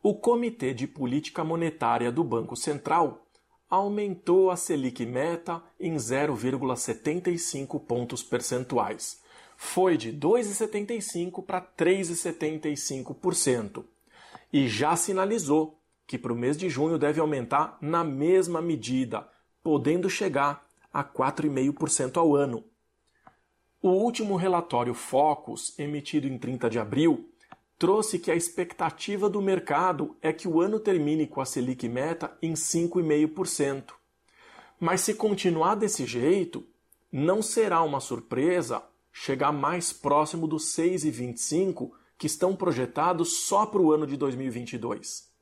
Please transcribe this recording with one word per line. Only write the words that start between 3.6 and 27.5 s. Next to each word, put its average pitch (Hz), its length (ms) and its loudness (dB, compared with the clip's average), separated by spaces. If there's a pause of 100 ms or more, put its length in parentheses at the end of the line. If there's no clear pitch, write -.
aumentou 190 840 2
a 175 60 -2
Selic 131 480 -2
meta 165 580 -4 (160)
em 165 180 -2
zero 135 380 0
vírgula 127 400 -2
setenta 170 560 -2
e 170 80 -2
cinco 139 400 -6
pontos 120 420 -4
percentuais. 123 1000 -4 (340)
Foi 180 400 2
de 113 160 -4
dois 190 360 2
e 202 60 -6
setenta 208 400 -4
e 202 80 -4
cinco 180 400 -6
pra 185 200 -6
três 180 480 0
e 170 80 -4
setenta 156 500 -4
e 151 80 -2
cinco 135 400 -8
por 180 180 0
cento. 117 520 0 (680)
E 139 160 4
já 131 300 2
sinalizou 185 840 0 (260)
que 127 120 -8
pro 117 180 -4
mês 127 220 0
de 185 120 -4
junho 151 300 0
deve 151 220 2
aumentar 147 580 0
na 170 240 0
mesma 165 580 2
medida, 127 680 -2 (340)
podendo 160 460 2
chegar 143 580 -2 (240)
a 139 140 -4
quatro 147 420 -2
e - 20 2
meio 135 240 0
por 151 160 -2
cento 131 300 0
ao 160 160 6
ano. 131 300 0 (1160)
O 190 100 4
último 208 440 2
relatório 170 580 0
Focus, - 840 0
emitido 147 480 -2
em 131 100 -4
trinta 120 320 -2
de 113 80 -2
abril, 131 540 2 (480)